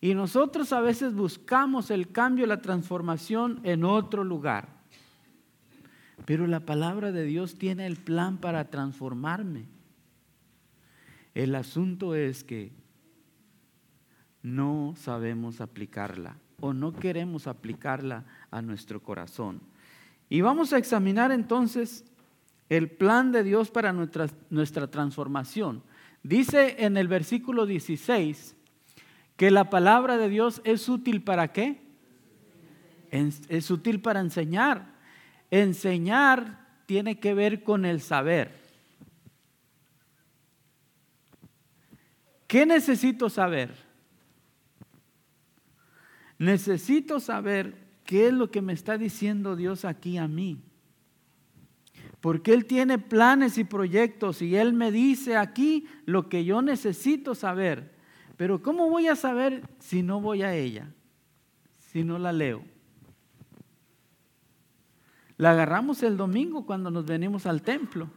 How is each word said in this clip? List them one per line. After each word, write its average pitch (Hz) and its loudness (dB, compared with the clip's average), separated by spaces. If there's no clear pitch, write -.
Y 185 2
nosotros 269 0
a 247 0
veces 233 0
buscamos 247 -2
el 185 -2
cambio, 254 0
la 208 -2
transformación 180 -4
en 170 0
otro 202 0
lugar. 147 -4
Pero 156 0
la 170 0
palabra 170 -4
de 170 -4
Dios 170 -6
tiene 190 -6
el 170 -6
plan 170 -4
para 165 -6
transformarme. 139 -8
El 135 -2
asunto 175 -4
es 135 -2
que 113 -12
no 143 -4
sabemos 117 -6
aplicarla 101 -10
o 139 -4
no 143 -4
queremos 170 -6
aplicarla 131 -8
a 117 -10
nuestro 107 -12
corazón. 92 -10
Y 160 0
vamos 277 2
a 277 4
examinar 220 2
entonces 233 -2
el 160 2
plan 233 4
de 233 4
Dios 208 2
para 214 0
nuestra, 165 -2
nuestra 151 -2
transformación. 139 -4
Dice 247 2
en 202 2
el 190 2
versículo 233 -2
dieciséis 170 -2
que 190 6
la 196 6
palabra 226 6
de 220 2
Dios 226 0
es 226 0
útil 240 0
¿para 175 0
qué? 262 -2
En-, 147 0
es 165 -2
útil 196 0
para 208 0
enseñar. 185 -2
Enseñar 208 2
tiene 202 -2
que 202 2
ver 208 2
con 208 2
el 170 0
saber. 143 0
¿Qué 269 6
necesito 262 2
saber? 156 -2
Necesito 202 2
saber 202 -4
qué 208 4
es 247 4
lo 254 2
que 208 -2
me 190 -2
está 214 -4
diciendo 202 -2
Dios 180 -4
aquí 175 -6
a 160 -2
mí. 156 -6
Porque 165 2
Él 240 6
tiene 254 2
planes 262 6
y 226 2
proyectos 202 0
y 175 0
Él 226 4
me 233 2
dice 247 2
aquí 285 0
lo 180 2
que 175 0
yo 202 2
necesito 269 0
saber. 180 -2
Pero 180 0
¿cómo 330 2
voy 330 2
a 302 2
saber 262 -2
si 180 -2
no 190 -2
voy 208 -2
a 190 -2
ella? 131 -6
Si - -6
no 170 -4
la 180 -2
leo. 143 -2
La 165 6
agarramos 175 2
el 220 2
domingo 233 -2
cuando 190 -6
nos 170 -4
venimos 175 -4
al 165 -2
templo. 214 -6